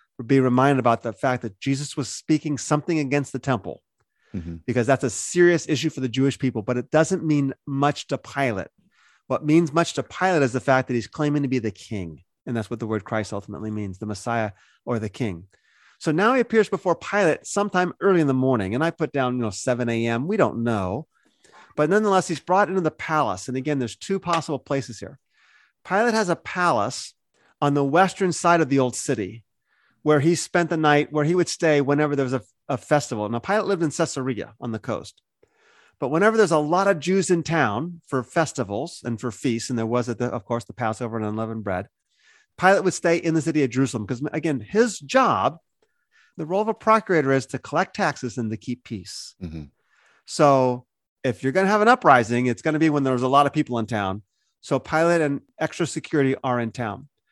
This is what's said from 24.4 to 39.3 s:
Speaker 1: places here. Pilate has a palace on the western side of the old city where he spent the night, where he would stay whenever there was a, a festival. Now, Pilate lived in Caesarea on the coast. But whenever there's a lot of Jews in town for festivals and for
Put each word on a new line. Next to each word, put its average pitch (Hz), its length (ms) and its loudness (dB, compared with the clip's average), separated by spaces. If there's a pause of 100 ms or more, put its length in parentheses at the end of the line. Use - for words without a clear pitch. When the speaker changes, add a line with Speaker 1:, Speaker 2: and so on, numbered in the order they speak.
Speaker 1:
places 135 420 -6
here. 117 180 -16 (640)
Pilate 220 300 0
has 214 140 0
a 170 80 0
palace 127 800 -2 (460)
on 143 140 2
the 143 100 2
western 180 480 2
side 170 280 2
of 151 80 0
the 139 100 2
old 127 160 2
city 113 500 -6 (580)
where 151 180 4
he 165 140 4
spent 170 360 0
the 170 60 0
night, 151 360 4
where 151 120 0
he 165 100 2
would 180 140 2
stay 151 320 2
whenever 143 340 2
there 135 120 0
was 127 80 -2
a, 123 80 -4 (260)
a 135 80 -2
festival. 117 520 -2
Now, 117 100 -4
Pilate 196 260 -2
lived 175 180 -2
in 156 80 0
Caesarea 131 680 -4
on 123 100 -8
the 110 80 -4
coast. - 440 -10 (760)
But 131 120 -4
whenever 202 260 4
there's 196 160 4
a 160 60 6
lot 170 280 2
of 190 140 2
Jews 185 300 0
in 170 120 2
town 156 640 -2
for 131 160 -2
festivals 127 800 -4
and 117 160 -6
for 123 120 -6